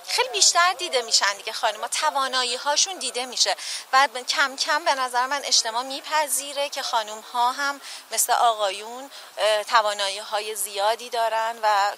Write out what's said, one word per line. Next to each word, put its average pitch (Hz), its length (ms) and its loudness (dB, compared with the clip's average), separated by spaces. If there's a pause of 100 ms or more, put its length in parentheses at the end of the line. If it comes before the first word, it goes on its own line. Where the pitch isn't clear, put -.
(160)
خیلی 508 180 2
بیشتر 359 440 4
دیده 339 280 -2
می‌شن - 320 2
دیگه، 220 140 -8
خانم‌ها 220 360 -2 (140)
توانایی‌هاشون 262 1000 0
دیده 247 260 -6
می‌شه 214 240 0 (420)
و 262 40 6 (180)
ب-، 254 200 -8
کم 285 160 2 (140)
کم 311 200 2
به 311 180 4
نظر 247 240 0
من 277 180 -2
اجتماع 233 380 0
می‌پذیره 285 840 -2
که 277 140 -8
خانم‌ها 233 680 -2
هم 277 220 -2 (380)
مثل 226 200 0 (180)
آقایون، 214 540 -2
اه، 214 580 -2 (120)
توانایی‌های 208 800 0
زیادی 208 560 -2
دارن 226 440 0 (100)
و - 20 4 (320)